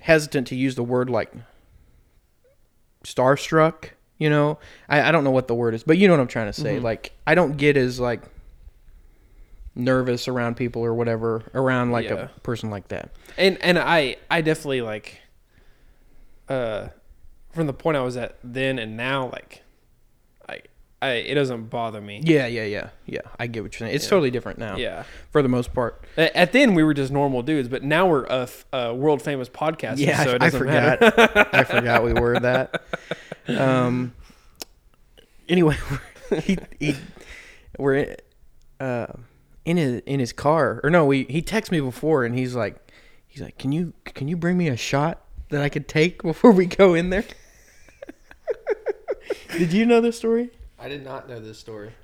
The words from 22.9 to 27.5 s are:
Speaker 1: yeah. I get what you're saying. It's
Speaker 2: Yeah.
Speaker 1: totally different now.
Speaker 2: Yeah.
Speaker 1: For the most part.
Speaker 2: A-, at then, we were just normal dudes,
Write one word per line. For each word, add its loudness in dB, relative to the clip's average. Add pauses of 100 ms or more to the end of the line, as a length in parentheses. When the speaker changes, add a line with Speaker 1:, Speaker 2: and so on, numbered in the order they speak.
Speaker 1:
yeah. -8 (180)
I -6
get -8
what -10
you're -8
saying. -6
It's -4
Speaker 2:
Yeah. -4
Speaker 1:
totally 4
different -8
now. -8
Speaker 2:
Yeah. -8 (260)
Speaker 1:
For 2
the 2
most 0
part. -4 (120)
Speaker 2:
A-, 2
at 4
then, 6
we 6
were 4
just -2
normal 0
dudes, -2